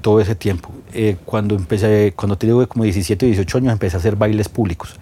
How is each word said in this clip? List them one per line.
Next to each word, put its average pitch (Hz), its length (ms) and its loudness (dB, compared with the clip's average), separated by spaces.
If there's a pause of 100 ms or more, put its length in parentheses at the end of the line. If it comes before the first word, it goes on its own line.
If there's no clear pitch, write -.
todo 110 180 4
ese 104 140 0
tiempo. 98 360 -4 (220)
Eh, 107 320 0
cuando 104 320 -2
empecé, 104 580 2
cuando 101 220 -2
tenía 117 300 2
como 113 180 -2
diecisiete, 101 420 0
dieciocho 101 320 0
años, 127 140 2
empecé 95 240 -2
a 87 40 -2
hacer 104 160 0
bailes 107 340 0
públicos. - 520 -6